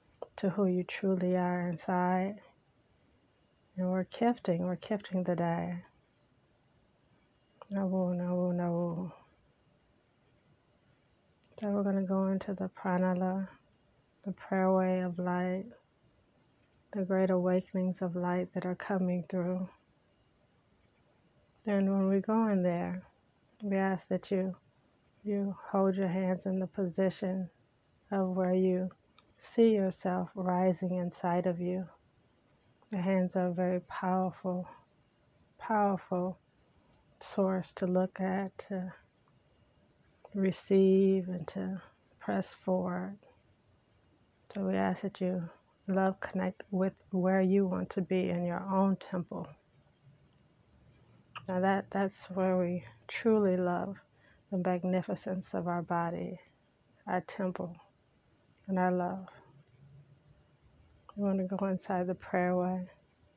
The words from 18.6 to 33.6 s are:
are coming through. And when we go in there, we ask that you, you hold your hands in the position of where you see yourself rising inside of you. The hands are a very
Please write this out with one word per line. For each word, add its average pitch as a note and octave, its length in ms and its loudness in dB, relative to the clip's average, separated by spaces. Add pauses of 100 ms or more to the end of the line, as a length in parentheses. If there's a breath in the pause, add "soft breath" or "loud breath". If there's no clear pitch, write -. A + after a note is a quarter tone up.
are F3+ 100 -2
coming F3+ 540 -2
through. F3+ 380 -2 (2000)
And G3 240 2
when G3 200 2
we G3 100 4
go A3 300 2
in F#3+ 120 2
there, F3 400 -2 (640)
we G3 140 -2
ask F#3+ 320 0
that F#3 200 -4
you, F#3 260 0 (680)
you G3+ 320 -2 (160)
hold F#3+ 240 4
your F#3+ 140 0
hands F#3 360 0
in F#3+ 140 0
the F#3 80 -2
position F#3 840 -2 (600)
of F#3+ 240 2
where F#3 180 2
you F#3 380 2 (480)
see A3+ 340 6
yourself F#3 600 0
rising F3+ 600 2
inside F3+ 520 0
of F3 140 0
you. F3+ 260 -2 (1040)
The G#3 60 -2
hands F#3 380 2
are F3+ 120 2
a F3 60 0
very F3+ 260 0